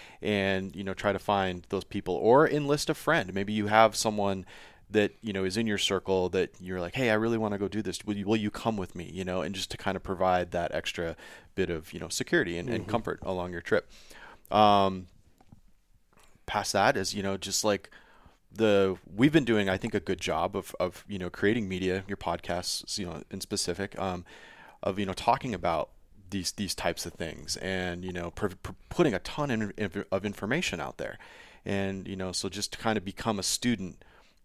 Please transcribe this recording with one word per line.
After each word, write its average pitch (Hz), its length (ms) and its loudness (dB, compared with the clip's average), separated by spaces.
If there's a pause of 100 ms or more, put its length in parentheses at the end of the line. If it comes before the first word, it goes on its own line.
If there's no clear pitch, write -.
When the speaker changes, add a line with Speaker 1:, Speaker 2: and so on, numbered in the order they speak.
(200)
Speaker 1:
and, 98 540 0
you 98 80 -8
know, 95 120 -4
try 104 180 0
to 95 80 0
find 95 480 0
those 92 160 -2
people 95 320 -4
or 127 320 8
enlist 147 420 0
a 156 40 0
friend. 127 380 0
Maybe 98 200 -2
you 104 160 0
have 107 260 8
someone 101 520 0 (440)
that, 104 300 4
you 110 120 -6
know, 95 120 0
is 92 120 -2
in 113 120 0
your 104 100 0
circle 95 520 2
that 92 200 0 (100)
you're 92 200 -6
like, 87 160 -6
"Hey, 127 140 2
I 107 40 4
really 113 240 2
wanna 104 200 -2
go 98 100 0
do 101 120 -4
this. 92 240 -6
Will 104 120 -2
you, 101 100 -4
will 110 200 2
you 107 40 -2
come 110 260 -2
with 92 200 -6
me?" 87 80 -8
You 85 200 -8
know, 92 180 -2
and 90 120 -4
just 95 160 -6
to - 60 -10
kind 95 200 -2
of 90 60 -8
provide 90 480 2
that 85 240 -2
extra 82 400 -4 (400)
bit 92 160 0
of, 80 220 -6
you 80 80 -8
know, 82 80 -8
security 110 500 0
and, 87 100 -4
and 92 120 -2
Speaker 2:
Mm-hmm. 92 100 -8
Speaker 1:
comfort 107 320 -2
along 90 300 -4
your 87 80 -8 (100)
trip. 107 140 4 (640)
Um, 98 560 6 (1400)
past - 260 -2
that 101 240 4
is, 95 180 -2
you 101 80 -4
know, 98 140 -2
just, 92 260 -4
like, 104 260 0 (640)
the, 98 460 4 (180)
we've 131 160 6
been 151 120 6
doing, 107 240 4
I 95 80 2
think, 110 180 -4
a 104 60 2
good 92 200 -2
job 87 360 0
of, - 240 -8
of, 87 260 -4
you 98 140 -8
know, 90 100 -6
creating 104 380 2
media, 92 400 0
your 101 80 -6
podcasts, - 840 -4
you 98 80 -4
know, 82 240 -8
in 98 100 -8
specific, 98 560 -4
um, 90 280 -4 (580)
of, 98 160 -2
you 101 80 -2
know, 95 60 -2
talking 123 420 0
about 85 360 0 (400)
these, 95 200 -4
these 98 240 -4
types - 320 -2
of 82 60 -10
things 80 460 -8
and, 90 460 -4
you 90 80 -6
know, 87 200 -6
pr-, - 280 -4
pr-, - 120 -10 (160)
putting 156 260 4
a 92 60 0
ton 143 320 -4
in, 110 260 -2
of, 101 320 -4
of 98 160 0
information 107 540 -2
out 69 180 -8
there. 57 180 -6 (480)
And, 98 440 -4
you 98 80 -6
know, 92 160 -6
so - 160 -4
just 95 240 -6
to - 60 -10
kind 110 200 0
of 90 60 -8
become 101 340 -4
a 95 60 -4
student 95 580 -2 (420)